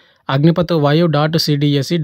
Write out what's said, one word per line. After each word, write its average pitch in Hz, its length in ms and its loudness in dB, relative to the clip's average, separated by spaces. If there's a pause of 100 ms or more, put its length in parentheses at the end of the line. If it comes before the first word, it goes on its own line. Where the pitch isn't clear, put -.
(340)
అగ్నిపథ్ 165 400 2 (100)
వాయు 147 220 2 (100)
డాట్ 156 200 0 (100)
సిడిఎస్సి 143 580 -2